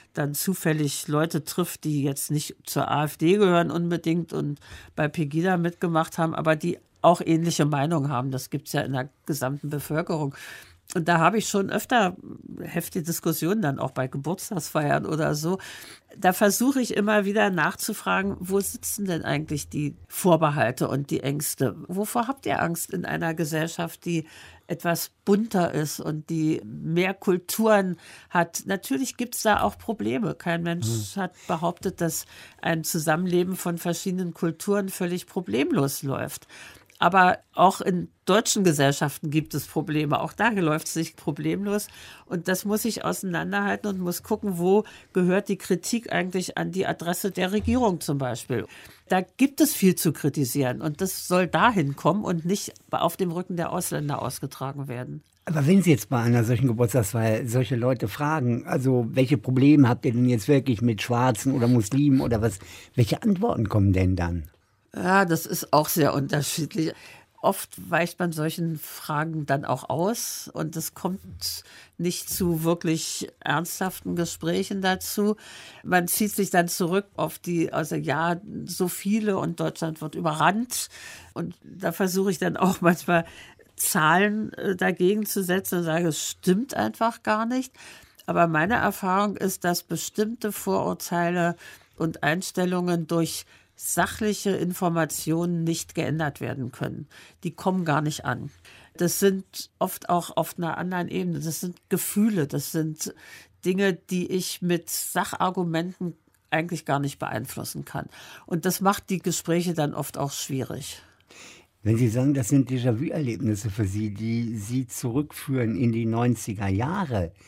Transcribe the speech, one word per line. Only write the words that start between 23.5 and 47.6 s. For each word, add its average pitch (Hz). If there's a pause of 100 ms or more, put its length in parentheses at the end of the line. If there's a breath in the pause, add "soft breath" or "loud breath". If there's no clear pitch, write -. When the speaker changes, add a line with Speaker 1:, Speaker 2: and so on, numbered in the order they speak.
Speaker 1:
die 165 (420 loud breath)
etwas 170 (160)
bunter 202
ist 151
und 156
die 156
mehr 156
Kulturen 190 (320 loud breath)
hat? 170
Natürlich 254
gibt's 240
da 214
auch -
Probleme. 226
Kein 170
Mensch 170
Speaker 2:
Hm. 113
Speaker 1:
hat 180 (140)
behauptet, 175
dass 160 (380 loud breath)
ein 165
Zusammenleben 180
von 175
verschiedenen 180
Kulturen 196
völlig 175
problemlos 190
läuft. - (520 loud breath)
Aber 180 (140)
auch 190
in 175 (160)
deutschen 208
Gesellschaften 143
gibt 151
es 143
Probleme. 151
Auch -
da 214
läuft's 165
nicht 160
problemlos. 175 (400 loud breath)
Und 170
das 185
muss 208
ich -
auseinanderhalten 196
und 190
muss 175
gucken, 202
wo 190 (300 loud breath)
gehört 185
die 190
Kritik -
eigentlich 180
an 170
die 185
Adresse 180
der 185
Regierung 214